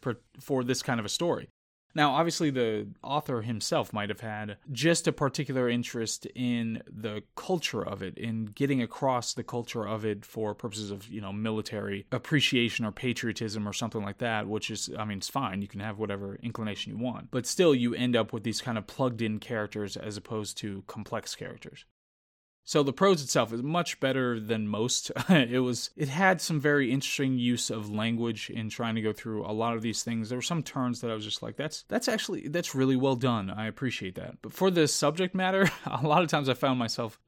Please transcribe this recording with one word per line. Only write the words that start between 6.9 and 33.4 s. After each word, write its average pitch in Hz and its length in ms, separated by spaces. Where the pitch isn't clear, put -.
culture - 460
of 98 220
it, 92 160
in 113 260
getting 135 380
across 123 500
the 120 100
culture 120 400
of 107 220
it 104 180
for 107 300
purposes 104 380
of, 101 160
you 110 140
know, 98 120
military 104 800
appreciation 120 720
or 104 60
patriotism 110 760
or 98 60
something 110 300
like 98 160
that, 107 280
which 107 220
is, 107 260
I 107 100
mean, 104 120
it's 95 100
fine. 101 360
You 98 40
can 98 120
have 101 180
whatever 101 460
inclination 107 480
you 107 120
want. 113 280
But 127 160
still, 170 260
you 120 220
end 123 200
up 110 160
with 110 120
these 110 180
kind 117 160
of 101 80
plugged-in 113 540
characters 104 580
as 107 200
opposed 107 420
to 101 260
complex - 480
characters. - 520
So 147 160
the 139 80
prose 185 320
itself 117 300
is 120 100
much 165 380
better 127 400
than 107 260
most. 107 420
<laughs> 123 100
It 131 300
was, 123 360
it 143 140
had 185 320
some 156 180
very 139 320
interesting 135 460
use 120 320
of 107 200
language 113 600
in 110 200
trying 113 260
to 110 60
go 107 120
through 107 320
a 104 80
lot 113 220
of 113 60
these 113 220
things. 113 240
There 123 100
were 123 40
some 165 220
turns 123 360
that 120 100
I 113 40
was 107 100
just 104 180
like, 110 140
"That's, 151 320
that's 247 220
actually, 208 400
that's 165 260
really 131 220
well 135 180
done. 117 340